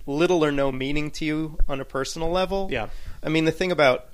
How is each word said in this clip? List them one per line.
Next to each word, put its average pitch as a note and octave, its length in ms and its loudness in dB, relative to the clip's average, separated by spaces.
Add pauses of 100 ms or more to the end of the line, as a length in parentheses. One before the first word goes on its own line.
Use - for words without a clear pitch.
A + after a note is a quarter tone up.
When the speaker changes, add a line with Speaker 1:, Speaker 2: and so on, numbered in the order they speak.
Speaker 1:
little D#3+ 400 2
or D3 60 2
no C#3 200 0
meaning D3 400 -2
to - 140 -6
you D#3 320 -4 (100)
on C3+ 140 -2
a C3 40 -6
personal D#3+ 440 -4
level. F#3+ 420 -2
Speaker 2:
Yeah. A2 160 -4 (340)
Speaker 1:
I D3+ 60 -6
mean, D#3+ 160 2
the D#3+ 80 4
thing F3+ 220 -2
about C#3 400 4